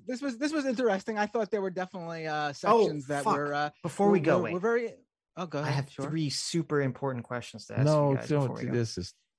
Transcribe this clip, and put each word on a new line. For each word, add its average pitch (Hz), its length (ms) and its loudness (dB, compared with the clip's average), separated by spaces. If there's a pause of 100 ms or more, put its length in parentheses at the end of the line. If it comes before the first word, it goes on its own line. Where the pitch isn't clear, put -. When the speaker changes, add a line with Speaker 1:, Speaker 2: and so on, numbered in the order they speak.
Speaker 1:
this 240 160 -6
was, 269 160 -4
this 294 160 -2
was 285 140 -2
interesting. 220 500 0
I 208 80 0
thought 214 240 -2
there 202 140 -2
were 190 80 -4
definitely, 165 560 -8
uh, 151 220 -2
Speaker 2:
Oh, - 20 -4
Speaker 1:
sections 160 560 4
that 143 160 -2
Speaker 2:
fuck. 131 140 2
Speaker 1:
were, 147 180 -2
uh, 147 140 -2 (120)
Speaker 2:
Before 202 300 2
we 190 80 6
Speaker 1:
were, 143 60 0
Speaker 2:
go, 151 120 6
Speaker 1:
were, - 60 0
Speaker 2:
wait. 165 100 -4
Speaker 1:
were 180 60 -4
very 233 340 0 (420)
Oh, 175 120 -6
go 147 120 -6
Speaker 2:
I - 40 -2
Speaker 1:
ahead, 135 100 0
Speaker 2:
have 139 180 -2
Speaker 1:
sure. 139 140 -8
Speaker 2:
three 151 240 0
super 156 520 0
important 127 440 -2
questions 120 420 -10
to 113 100 -12
ask 131 80 4
Speaker 3:
No, 147 260 6
Speaker 2:
you 135 60 2
guys 120 120 -6
Speaker 3:
don't 147 120 2
Speaker 2:
before 127 160 -2
we 113 60 -8
Speaker 3:
do 123 40 -4
Speaker 2:
go. 131 60 -2
Speaker 3:
this. 120 240 -2
Is, 87 160 -8 (260)